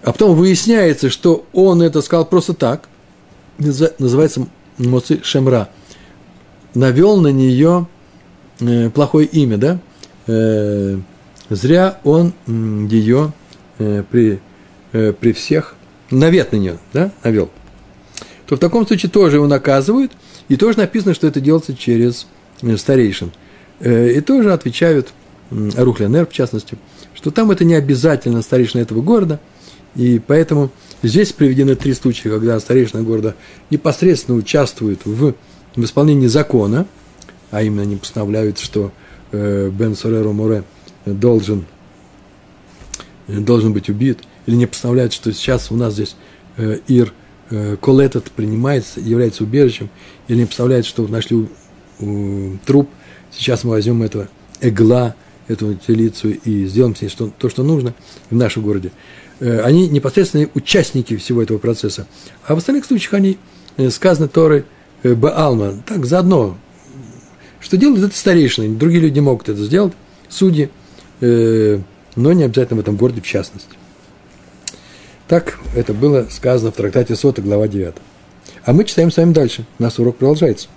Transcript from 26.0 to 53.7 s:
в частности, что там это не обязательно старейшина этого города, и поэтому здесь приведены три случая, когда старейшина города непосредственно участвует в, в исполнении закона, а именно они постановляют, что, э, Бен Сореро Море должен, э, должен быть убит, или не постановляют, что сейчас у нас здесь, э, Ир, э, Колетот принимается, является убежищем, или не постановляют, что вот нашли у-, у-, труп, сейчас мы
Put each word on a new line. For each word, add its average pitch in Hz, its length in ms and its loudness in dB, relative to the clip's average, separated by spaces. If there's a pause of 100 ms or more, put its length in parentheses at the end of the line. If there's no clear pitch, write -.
в - 60 -20
частности, - 460 -6 (360)
что - 180 -6
там 220 180 2
это 180 140 2
не 170 100 4
обязательно 135 680 0
старейшина 120 400 0
этого 110 200 -4
города, 170 380 0 (540)
и 123 300 2
поэтому 147 460 0 (320)
здесь 175 300 2
приведены 135 420 2
три 131 200 -2
случая, 120 360 -4
когда 113 300 0
старейшина 113 420 0
города 110 320 -2 (360)
непосредственно 151 640 0
участвует 110 720 -2
в, 120 260 0 (420)
в 120 100 -2
исполнении 143 420 2
закона, 127 600 0 (640)
а 104 120 -4
именно 104 200 -2
они 101 140 -4
постановляют, 107 640 -6
что, 101 340 -6 (400)
э, 101 380 -4
Бен 104 260 -2
Сореро 110 360 -2
Море 107 320 -2 (420)
должен, 101 580 0 (1600)
э, 101 100 -8
должен 110 340 2
быть 101 160 -4
убит, 113 300 -2 (260)
или 117 120 0
не 120 100 2
постановляют, 123 480 -2
что - 180 -6
сейчас - 380 -4
у 110 60 -4
нас 117 180 -2
здесь, 104 220 -8 (420)
э, 107 200 -4 (100)
Ир, 120 260 2 (360)
э, 104 300 -6
Колетот 135 500 2
принимается, 117 680 -4
является 113 440 -2
убежищем, 117 440 0 (400)
или 120 120 0
не 117 60 0
постановляют, 123 380 0
что - 180 -6
вот 104 80 -4
нашли 113 260 -4
у-, 110 120 -2 (520)
у-, 98 680 -6
труп, 139 240 2 (420)
сейчас - 320 -6
мы 120 60 -2